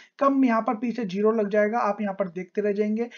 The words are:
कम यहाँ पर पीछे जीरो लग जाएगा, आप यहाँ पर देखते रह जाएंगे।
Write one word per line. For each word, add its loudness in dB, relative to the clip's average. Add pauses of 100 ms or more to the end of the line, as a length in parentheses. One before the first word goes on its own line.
(200)
कम 4
यहाँ 2
पर -2
पीछे -4
जीरो 2
लग 0
जाएगा, 2
आप -2
यहाँ -4
पर -4
देखते -8
रह 0
जाएंगे। -2